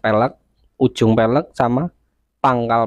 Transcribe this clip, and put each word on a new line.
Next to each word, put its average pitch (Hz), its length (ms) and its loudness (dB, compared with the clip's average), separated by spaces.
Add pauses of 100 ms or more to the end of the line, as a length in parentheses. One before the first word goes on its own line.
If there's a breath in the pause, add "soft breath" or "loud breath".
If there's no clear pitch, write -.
pelek, 110 320 0 (420)
ujung 117 380 0
pelek 117 400 0
sama 131 340 -2 (540)
pangkal 117 440 0